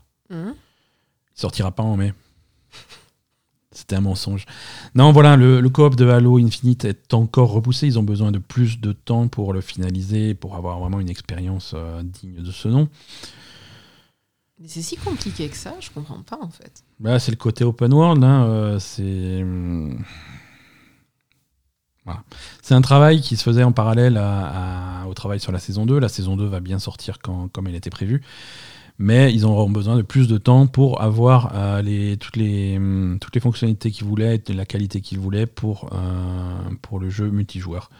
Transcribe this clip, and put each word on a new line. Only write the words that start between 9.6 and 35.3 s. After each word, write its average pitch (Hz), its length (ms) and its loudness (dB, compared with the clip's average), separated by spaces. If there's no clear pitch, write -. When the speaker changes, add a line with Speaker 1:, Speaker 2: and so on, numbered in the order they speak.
Speaker 2:
pour 98 200 -14
avoir 87 240 -10
vraiment 92 220 -6
une 92 80 -6
expérience, 90 640 -10
euh, 82 280 -12
digne 90 380 -16
de 87 100 -12
ce - 180 -10
nom. 139 180 2
Speaker 1:
Mais 165 80 -20
c'est 165 120 -12
si 170 140 -12
compliqué 208 540 -8
que - 80 -16
ça, - 240 -14
je - 80 -18
comprends 151 320 -14
pas, - 200 -16
en 208 80 -12
fait. - 360 -20
Speaker 2:
Bah, 117 180 0
c'est 120 120 -4
le 110 40 -4
côté 113 300 -4
open 120 260 0
world, 156 320 4
hein, 131 220 4
euh, 107 340 -2
c'est, 92 640 -6
hum, 87 580 -6
voilà. - 180 -12
C'est - 120 0
un 127 80 8
travail 147 380 6
qui 131 160 -4
se - 80 -4
faisait 120 200 2
en 123 100 4
parallèle 117 420 2
à, 92 880 -4
à, 92 60 -10
au 92 60 -10
travail 98 280 -8
sur - 100 -8
la 90 80 -4
saison 104 260 -4
deux. 135 140 2
La 127 80 0
saison 95 300 -4
deux 104 100 -2
va 95 140 -6
bien 92 180 -6
sortir - 400 -12
quand, 90 320 -8
comme 95 160 -8
elle 87 80 -8
était 87 140 -12
prévue. 113 340 -4
Mais 117 360 4
ils 110 120 2
auront 107 240 2
besoin 104 280 0
de 117 60 2
plus 127 260 2
de 110 80 2
temps 127 300 6
pour 135 340 2
avoir, 120 520 4
euh, 101 280 -2
les, 101 340 -2
toutes - 220 -10
les, 101 400 -2
hum, 95 420 -2
toutes - 160 -8
les 120 60 -2
fonctionnalités 113 500 -2
qu'ils 101 160 -8
voulaient, 107 400 0
et 98 60 -4
la 95 120 -6
qualité 101 360 -6
qu'ils 98 180 -10
voulaient 101 280 -2